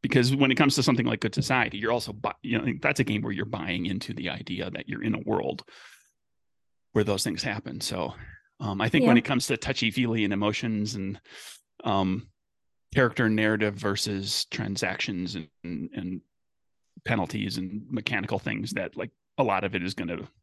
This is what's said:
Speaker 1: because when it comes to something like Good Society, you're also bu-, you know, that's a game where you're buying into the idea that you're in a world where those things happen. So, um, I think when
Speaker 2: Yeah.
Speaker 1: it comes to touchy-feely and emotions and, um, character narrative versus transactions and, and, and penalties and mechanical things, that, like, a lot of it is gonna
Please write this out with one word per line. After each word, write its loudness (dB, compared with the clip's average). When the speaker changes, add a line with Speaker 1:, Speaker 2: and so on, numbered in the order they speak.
Speaker 1:
because 4
when 6
it 4
comes 6
to 4
something 4
like 0
Good -2
Society, 2
you're 0
also -2
bu-, -4
you 0
know, 0
that's 2
a 6
game 0
where -2
you're -4
buying -4
into -4
the -6
idea -6
that -10
you're -6
in 0
a -4
world -2
where 4
those 0
things -4
happen. -6
So, -4
um, -4
I 2
think 4
when 8
Speaker 2:
Yeah. 8
Speaker 1:
it -10
comes 0
to 0
touchy-feely 0
and 2
emotions 0
and, -6
um, 2
character 4
narrative 4
versus -2
transactions -2
and, -8
and, -6
and -6
penalties -2
and -8
mechanical -2
things, -4
that, -4
like, -6
a 4
lot 2
of -2
it 0
is -4
gonna -6